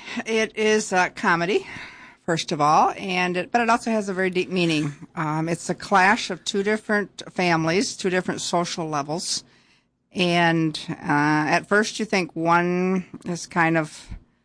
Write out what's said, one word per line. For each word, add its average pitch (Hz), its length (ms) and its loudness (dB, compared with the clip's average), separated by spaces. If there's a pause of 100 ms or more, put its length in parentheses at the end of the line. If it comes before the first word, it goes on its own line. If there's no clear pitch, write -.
(240)
it 220 320 -2
is 214 360 2
a 180 180 2
comedy, 180 560 0 (580)
first 165 280 -2
of 151 80 -2
all, 160 360 4
and 180 400 -2
it, 180 160 -6
but 240 80 4
it 226 80 0
also 233 220 2
has 214 180 0
a 190 60 -4
very 185 160 0
deep 180 200 -2
meaning. 160 440 0 (200)
Um, 160 360 -2
it's - 180 -6
a 180 60 -2
clash 196 560 2
of 175 140 -8
two 202 180 -2
different 208 600 -2 (100)
families, 175 640 0
two 190 140 -2
different 180 300 -2
social 170 480 -4
levels, 151 560 -4 (680)
and, 170 680 2 (100)
uh, 165 100 -6
at 151 680 2
first 208 320 0
you 214 80 -2
think 190 280 -2
one 175 680 2 (220)
is 175 200 -6
kind 165 300 2
of 151 300 -4 (380)